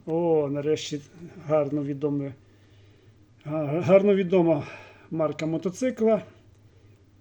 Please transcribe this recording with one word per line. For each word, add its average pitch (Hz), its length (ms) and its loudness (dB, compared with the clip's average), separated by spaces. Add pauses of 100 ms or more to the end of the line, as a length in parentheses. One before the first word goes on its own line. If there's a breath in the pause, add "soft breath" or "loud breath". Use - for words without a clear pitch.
О, 160 420 2
нарешті 143 520 -2 (460)
гарно 147 380 0
відоме, 143 500 -4 (1120 soft breath)
га-, 151 360 -4
гарно 196 340 6
відома 170 520 2 (440 loud breath)
марка 156 360 -4
мотоцикла. 208 760 -2 (1000 soft breath)